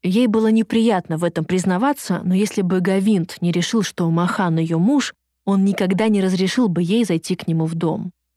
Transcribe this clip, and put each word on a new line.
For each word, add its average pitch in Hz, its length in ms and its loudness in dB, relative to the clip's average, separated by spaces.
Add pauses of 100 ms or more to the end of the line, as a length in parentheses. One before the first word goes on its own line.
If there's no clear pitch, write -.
Ей 196 220 2
было 220 220 2
неприятно 220 680 2
в 165 60 -2
этом 165 220 -2
признаваться, 185 760 -2
но 180 100 0
если 202 300 0
бы 185 160 0
Гавинд 190 640 0
не 175 100 0
решил, 175 320 0
что 170 260 -2
Махан 175 480 0
её 165 220 0
муж, 254 340 0 (320)
он 196 180 2
никогда 196 440 0
не 208 140 2
разрешил 190 480 0
бы 170 120 -2
ей 208 240 0
зайти 175 300 -2
к - 120 -10
нему 160 180 0
в 160 100 -4
дом. 165 360 -4 (260)